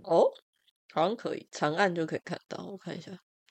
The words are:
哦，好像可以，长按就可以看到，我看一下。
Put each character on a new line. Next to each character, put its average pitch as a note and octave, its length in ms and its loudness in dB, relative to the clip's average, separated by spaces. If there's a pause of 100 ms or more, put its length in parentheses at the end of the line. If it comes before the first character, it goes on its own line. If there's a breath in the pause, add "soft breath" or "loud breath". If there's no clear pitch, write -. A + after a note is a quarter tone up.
哦， F#3 220 6 (680)
好 D#3+ 140 2
像 A3 100 0
可 - 180 -6
以， - 160 -10
长 D3+ 240 0
按 F#3 200 2
就 E3 100 0
可 D#3 100 -4
以 - 80 -2
看 - 240 -8
到， - 240 -10
我 G3 60 -12
看 - 180 -10
一 F3 60 -10
下。 F3+ 100 -16 (400)